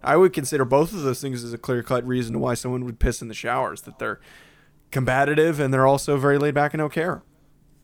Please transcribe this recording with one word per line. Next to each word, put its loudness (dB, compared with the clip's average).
I 2
would 8
consider -2
both 2
of -8
those -2
things -8
as -10
a -10
clear-cut -2
reason -2
why 0
someone -4
would -12
piss 0
in -12
the -12
showers, -4
that -20
they're -6
combative 2
and 0
they're 4
also 2
very 2
laid 0
back 0
and -4
don't -4
care. -4